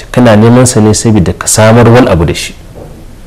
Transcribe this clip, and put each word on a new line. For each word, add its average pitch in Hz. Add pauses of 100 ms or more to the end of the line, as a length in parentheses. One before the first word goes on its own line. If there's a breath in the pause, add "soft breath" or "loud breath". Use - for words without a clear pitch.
(100)
Kana 120
neman 117
sa 113
ne 107
saboda 101
ka -
samar 113
wani 120
abu 180
da -
shi. - (720)